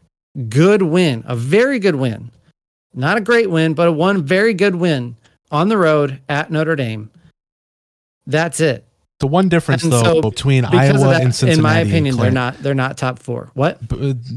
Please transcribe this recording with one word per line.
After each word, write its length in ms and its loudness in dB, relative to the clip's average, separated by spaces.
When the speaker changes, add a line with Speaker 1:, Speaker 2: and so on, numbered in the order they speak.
Speaker 1:
good 320 4
win, 460 0
a 100 -6
very 420 0
good 180 0
win. 340 -6
Not 240 -2
a 20 -2
great 300 0
win, 240 0
but 140 2
a 40 2
one 320 0
very 300 0
good 220 0
win 380 -2
on 180 0
the 80 0
road 440 0
at 200 -4
Notre 240 -2
Dame. 360 -8
That's 340 -2
it. 260 -2
Speaker 2:
The 60 -2
one 220 2
difference, 360 0
Speaker 1:
And 80 2
Speaker 2:
though, 100 4
Speaker 1:
so, 200 4
Speaker 2:
between 400 0
Speaker 1:
because 340 4
of 60 4
Speaker 2:
Iowa 100 4
Speaker 1:
that, 100 2
Speaker 2:
and 0 -
Speaker 1:
in 60 2
my 40 0
Speaker 2:
Cincinnati, 580 2
Speaker 1:
opinion, 260 0
they're 80 0
Speaker 2:
Clint, 100 2
Speaker 1:
not, 240 -4
they're 160 -2
not 220 -2
top 220 -6
four. 360 -10
What? 320 -2
Speaker 2:
b-, 240 -4
uh, 40 -2